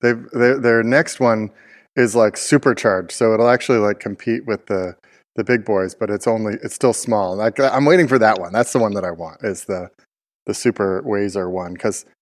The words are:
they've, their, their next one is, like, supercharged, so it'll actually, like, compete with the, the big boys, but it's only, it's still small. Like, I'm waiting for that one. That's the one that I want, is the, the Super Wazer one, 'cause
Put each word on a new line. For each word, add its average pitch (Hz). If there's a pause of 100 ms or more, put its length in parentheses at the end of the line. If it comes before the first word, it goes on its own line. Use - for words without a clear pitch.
they've, 120
their, 123
their 117
next 135
one 110 (440)
is, 117
like, 107
supercharged, 101
so 113
it'll 117
actually, 123
like, 104
compete 113
with 107
the, 92 (400)
the -
big 120
boys, 95
but -
it's 104
only, 107
it's -
still 120
small. 98
Like, 110
I'm 135
waiting 165
for 131
that 107
one. 87
That's 113
the 131
one 107
that 95
I 90
want, 82
is 98
the, 90 (560)
the 104
Super 98
Wazer 101
one, 90
'cause - (160)